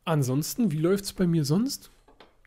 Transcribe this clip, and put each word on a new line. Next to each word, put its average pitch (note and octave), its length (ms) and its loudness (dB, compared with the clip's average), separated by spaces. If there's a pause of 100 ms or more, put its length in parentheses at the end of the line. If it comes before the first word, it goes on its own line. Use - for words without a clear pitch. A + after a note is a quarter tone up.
ansonsten, D3+ 640 0
wie D3+ 60 -4
läuft's F#3+ 340 0
bei F#3 140 0
mir E3 180 2
sonst? G3+ 460 -2 (560)